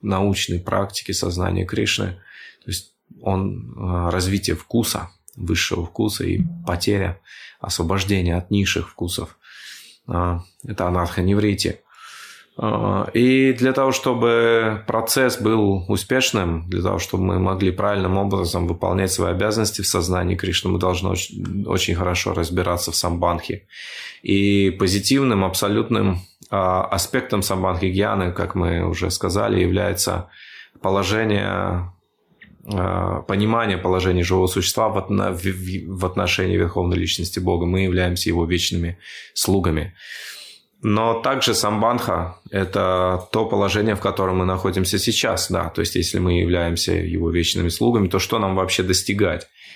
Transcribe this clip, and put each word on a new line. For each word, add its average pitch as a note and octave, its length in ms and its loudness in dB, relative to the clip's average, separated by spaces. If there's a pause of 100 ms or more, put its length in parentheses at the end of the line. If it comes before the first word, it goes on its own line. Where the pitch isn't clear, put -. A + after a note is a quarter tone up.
научной F#2+ 580 0
практики G2 540 -4
сознания F#2 520 0
Кришны. F#2+ 520 -2 (460)
То - 40 -14
есть - 260 -10 (280)
он, G2 560 -2
а, F2 340 -2
развитие F#2 440 0
вкуса, - 540 -2 (260)
высшего F2 500 -2
вкуса - 400 -2
и F2 160 0 (260)
потеря, F2+ 520 0 (400)
освобождение F#2 760 0
от F2+ 160 -4
низших F#2+ 360 0
вкусов. - 520 -8 (680)
А, F2 360 -2 (200)
это F#2+ 220 -4
анарха-ниврити. F2+ 960 0 (760)
А, G#2+ 560 0
и C3 400 4
для B2+ 200 2
того, C3+ 180 4
чтобы A#2 960 2
процесс A#2 500 2
был G#2 500 2
успешным, F2+ 840 0
для F2+ 120 -2
того, F#2+ 180 0
чтобы F#2+ 240 -2
мы F#2 160 2
могли F#2 320 2
правильным G2 460 0
образом F#2+ 500 0
выполнять F#2 440 0
свои F2+ 200 0
обязанности G#2+ 500 0
в F#2 60 -4
сознании F2+ 480 0
Кришны, F#2 340 -2
мы F#2 100 0
должны F2+ 300 0
очень, F#2 560 -4
очень F#2 300 0
хорошо F2+ 380 0
разбираться F2 580 -2
в - 40 -4
самбандхе. F2 720 -2 (580)
И G2 460 4
позитивным, G2+ 720 2
абсолютным, G2+ 760 0 (300)
а, F#2 360 2
аспектом G2 560 -2
самбандхи F#2 440 0
гьяны, F#2+ 460 2
как F2+ 240 -4
мы F2 320 0
уже F2 240 -2
сказали, G2 480 0
является F2+ 720 0 (520)
положение, F#2+ 1080 0 (840)
а, F#2 500 0
понимание G#2+ 540 0
положения F#2 460 2
живого F#2 240 4
существа G#2+ 400 0
в G2 100 -2
отно-, G2 360 0
в, F2+ 100 -6
в, F#2 560 -4
в F#2 60 0
отношении F#2 500 0
Верховной F2+ 420 0
Личности E2+ 420 -2
Бога. F2+ 260 0
Мы F#2 160 2
являемся F2+ 480 0
Его E2+ 160 2
вечными E2+ 520 -2 (360)
слугами. F2 600 0 (880)
Но A2+ 400 2
также B2 320 0
самбандха — G#2 840 0 (140)
это F#2 800 0
то A2 140 2
положение, G2+ 500 2
в G#2 40 -4
котором F#2+ 380 0
мы F2+ 80 2
находимся F#2 540 0
сейчас. - 520 0
Да, E2+ 180 0
то - 120 -2
есть, F2 140 -4
если F2+ 240 0
мы F2+ 140 2
являемся F2 600 0
Его E2+ 380 0
вечными F2 380 0
слугами, A2+ 380 2
то F#2+ 120 0
что A#2 200 -2
нам F#2+ 160 0
вообще F#2 280 0
достигать? F#2 640 0 (280)